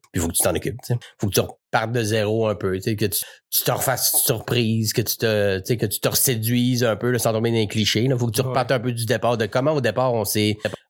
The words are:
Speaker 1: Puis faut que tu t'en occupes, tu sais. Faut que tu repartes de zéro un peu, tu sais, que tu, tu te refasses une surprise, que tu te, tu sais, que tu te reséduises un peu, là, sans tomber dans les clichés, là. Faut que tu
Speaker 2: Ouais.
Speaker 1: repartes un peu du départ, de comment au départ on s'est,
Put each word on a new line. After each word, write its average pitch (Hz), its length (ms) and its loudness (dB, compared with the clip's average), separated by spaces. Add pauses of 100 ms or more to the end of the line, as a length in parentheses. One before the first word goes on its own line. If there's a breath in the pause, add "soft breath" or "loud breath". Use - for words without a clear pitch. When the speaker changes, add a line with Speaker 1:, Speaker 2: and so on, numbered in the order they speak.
(120)
Speaker 1:
Puis 95 100 -2
faut 82 60 0
que 80 60 -4
tu - 100 0
t'en 92 100 2
occupes, - 220 -4 (100)
tu - 80 -2
sais. 120 60 0 (180 loud breath)
Faut 107 120 -2
que - 40 -2
tu - 60 2
repartes 113 540 -2
de 120 100 0
zéro 107 460 0
un 104 60 0
peu, 92 200 -2
tu 95 60 -4
sais, 113 160 -2
que 110 80 0
tu, 90 160 -2 (300 loud breath)
tu - 120 -2
te 143 80 0
refasses - 440 0
une - 40 2
surprise, 113 720 0
que 120 100 0
tu 107 140 -4
te, 104 440 0
tu 92 60 -8
sais, 120 120 0
que 113 80 -2
tu - 160 -4
te 127 80 0
reséduises 123 720 2
un 110 140 2
peu, 120 140 0
là, 123 60 2
sans 113 140 2
tomber 113 200 0
dans 117 40 2
les 110 120 2
clichés, 110 420 0
là. 131 80 2
Faut 120 100 0
que 113 60 -2
tu 135 80 2
Speaker 2:
Ouais. 127 80 -2
Speaker 1:
repartes 127 240 0
un 120 80 0
peu 123 100 -2
du 117 140 -6
départ, 113 320 0
de 110 80 0
comment 131 260 0
au 151 100 2
départ 123 320 0
on 107 120 0
s'est, 104 320 0 (320 loud breath)